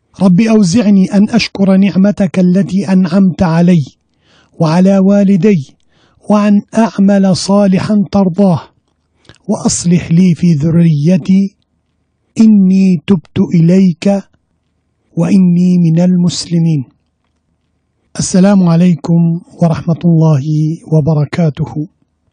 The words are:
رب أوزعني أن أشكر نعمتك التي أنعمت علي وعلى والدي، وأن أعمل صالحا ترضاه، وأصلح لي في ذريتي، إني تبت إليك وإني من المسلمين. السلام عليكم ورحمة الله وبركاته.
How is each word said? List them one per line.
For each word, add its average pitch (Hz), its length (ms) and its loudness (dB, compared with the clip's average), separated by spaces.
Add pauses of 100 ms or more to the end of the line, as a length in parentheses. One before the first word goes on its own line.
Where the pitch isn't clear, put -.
(220)
رب 185 180 2
أوزعني 208 640 2 (100)
أن 202 160 0
أشكر 196 460 -2
نعمتك 190 600 0
التي 185 540 0
أنعمت 185 500 0
علي 170 420 2 (760)
وعلى 185 380 2
والدي، 196 800 0 (540)
وأن 208 320 2 (120)
أعمل 196 600 0
صالحا 202 760 0
ترضاه، 185 480 0 (880)
وأصلح - 640 -2
لي 175 220 2
في 170 200 0
ذريتي، 165 1000 0 (840)
إني 190 640 2
تبت - 320 -4 (160)
إليك 180 520 2 (1120)
وإني 180 680 0
من 160 160 0
المسلمين. 170 840 -2 (1300)
السلام 190 500 0
عليكم 170 720 0 (220)
ورحمة 165 420 -2
الله 160 400 0 (480)
وبركاته. 151 960 -4 (440)